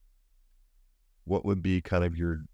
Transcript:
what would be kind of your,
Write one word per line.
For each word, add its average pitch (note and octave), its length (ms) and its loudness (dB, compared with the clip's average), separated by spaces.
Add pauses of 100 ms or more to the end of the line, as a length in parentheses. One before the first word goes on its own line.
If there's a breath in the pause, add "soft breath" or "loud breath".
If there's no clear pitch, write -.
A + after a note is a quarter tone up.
(1300)
what F#2+ 200 -2
would G2 180 0
be F#2 180 2
kind F2+ 220 0
of F2 120 0
your, E2 260 -2 (120)